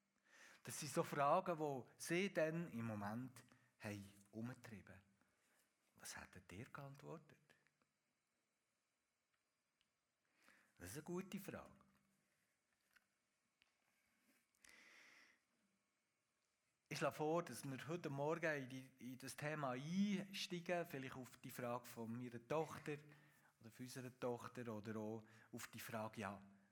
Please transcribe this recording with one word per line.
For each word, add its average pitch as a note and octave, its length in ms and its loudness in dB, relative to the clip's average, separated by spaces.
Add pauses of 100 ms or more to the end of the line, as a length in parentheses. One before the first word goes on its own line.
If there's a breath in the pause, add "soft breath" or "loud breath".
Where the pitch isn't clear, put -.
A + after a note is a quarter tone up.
(640 loud breath)
Das - 160 -6
sind D3+ 120 -4
so E3 120 6
Fragen, E3+ 520 6
die C#3+ 480 0
sie F#3+ 300 4
dann D#3+ 380 4
im A2+ 160 -2
Moment A2 440 -2 (480 loud breath)
haben G#2 320 -6 (200)
umgetrieben. A2 680 -8 (1000 soft breath)
Was - 220 -10
hättet - 320 -14
ihr G2 140 -6
geantwortet? D3 720 -10 (3500 loud breath)
Das F2 120 -10
ist A2+ 80 -6
eine D#3 60 -8
gute F#3 360 -2
Frage. - 460 -10 (4000 loud breath)
Ich D3+ 80 -2
schlage C#3+ 180 4
vor, D#3+ 280 4
dass B2 200 -6
wir C3+ 240 -4
heute E3 220 0
Morgen D3+ 460 4
in C3+ 140 -2
die, C3 200 -6 (100)
in B2 200 -6
das C3 180 -6
Thema D3 340 4
einsteigen, F3 1160 4
vielleicht C3+ 280 -4
auf B2+ 220 -8
die B2+ 140 -10
Frage B2 340 0
von A2+ 260 -4
meiner A#2+ 360 -4
Tochter, D3+ 500 2 (640 loud breath)
oder A2+ 80 -14
von B2+ 140 -8
unserer B2 340 -6
Tochter B2 540 0
oder G#2+ 260 -2
auch A2 240 -2 (280 loud breath)
auf A#2+ 160 -6
die A2+ 120 -8
Frage, - 420 -2
ja, G2 200 -2 (300)